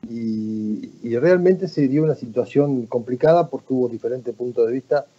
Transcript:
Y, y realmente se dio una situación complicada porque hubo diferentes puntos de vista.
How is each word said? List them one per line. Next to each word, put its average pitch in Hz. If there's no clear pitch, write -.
Y, 110
y 117
realmente 180
se 147
dio 143
una 156
situación 123
complicada 151
porque 135
hubo 127
diferentes 117
puntos 120
de 117
vista. 135